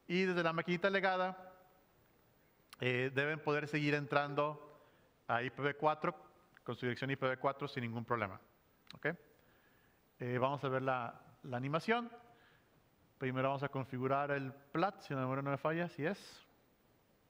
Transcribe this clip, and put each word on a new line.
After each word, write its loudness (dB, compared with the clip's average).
Y 2
desde 2
la 2
maquinita 2
legada, 2
eh, 2
deben 0
poder 0
seguir 2
entrando 0
a 2
I -2
P -12
V 2
cuatro 2
con -4
su -4
dirección -2
I 0
P -2
V 2
cuatro -2
sin -4
ningún -4
problema. 0
¿Ok? -2
Eh, 0
vamos 2
a 0
ver 0
la, -2
la -4
animación. 0
Primero 2
vamos 0
a -2
configurar 0
el -2
plat, -2
si -6
la 0
memoria 0
no 0
me 0
falla, 0
así -4
es. -4